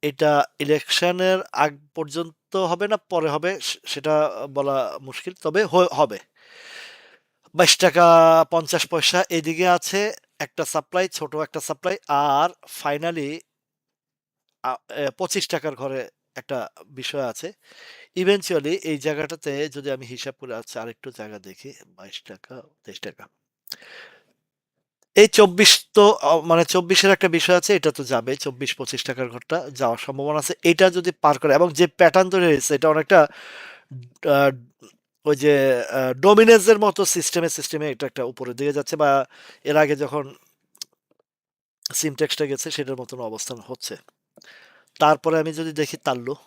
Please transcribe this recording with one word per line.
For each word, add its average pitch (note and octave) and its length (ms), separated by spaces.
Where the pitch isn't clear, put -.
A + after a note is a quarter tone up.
এটা D3 420
ইলেকশনের F3+ 800
আগ D3 260
পর্যন্ত D#3+ 600
হবে F#3 320
না G#3 80
পরে E3 320
হবে, D#3 320
সে-, - 260
সেটা C#3+ 640
বলা C3+ 520
মুশকিল, C3+ 400
তবে F3 220
হ-, F3+ 280
হবে। B2+ 260
বাইশ E3 220
টাকা F3 280
পঞ্চাশ E3 380
পয়সা F3 400
এদিকে E3 400
আছে G3 440
একটা D3 260
সাপ্লাই, F3+ 440
ছোট - 280
একটা D3+ 240
সাপ্লাই, F3+ 360
আর D3 420
finally, D3+ 880
আ, B2+ 140
এ, C#3 220
পঁচিশ F#3 380
টাকার D3+ 260
ঘরে C3 340
একটা B2+ 340
বিষয় C#3 360
আছে। C3 300
Eventually F3+ 680
এই D#3 160
জায়গাটাতে D3+ 680
যদি C#3 220
আমি B2+ 160
হিসাব B2+ 340
করে, B2+ 140
আচ্ছা, A2+ 280
আরেকটু A#2 280
জায়গা G#2+ 280
দেখি, F#2+ 340
বাইশ F#2+ 360
টাকা, A2 400
তেইশ - 160
টাকা। - 280
এই G#3+ 140
চব্বিশ G3 640
তো, G#3 200
অ, D#3 280
মানে E3 240
চব্বিশের F#3 460
একটা F#3 180
বিষয় E3+ 280
আছে, F#3+ 200
এটা D#3 160
তো C#3 120
যাবে, B2+ 320
চব্বিশ, C3 400
পঁচিশ C3 280
টাকার B2+ 240
ঘরটা C#3 420
যাওয়ার A#2+ 280
সম্ভাবনা C#3+ 400
আছে। D#3+ 240
এটা F3 280
যদি F3 220
পার D3 260
করে C#3+ 160
এবং E3+ 180
যে D#3+ 140
প্যাটার্ন F#3 440
তৈরি F3+ 160
হয়েছে, D3 280
এটা D3+ 140
অনেকটা, D#3 340
আহ, C3+ 1600
ওই D3+ 120
যে, C3+ 480
আহ, C3 280
ডোমিনেন্সের G#3 640
মতো G3+ 260
সিস্টেমে, E3+ 440
সিস্টেমে D3+ 420
এটা C3 160
একটা C3 180
উপরের B2 320
দিকে C#3+ 160
যাচ্ছে C#3+ 240
বা C#3 300
এর D3 120
আগে D3+ 200
যখন C#3 380
সিমটেক্সটা D3+ 520
গেছে C#3 240
সেটার C3+ 300
মতন B2 200
অবস্থান A2+ 380
হচ্ছে। A2 380
তারপরে D#3 400
আমি D#3+ 140
যদি D#3+ 200
দেখি D3 240
তাল্লু B2+ 380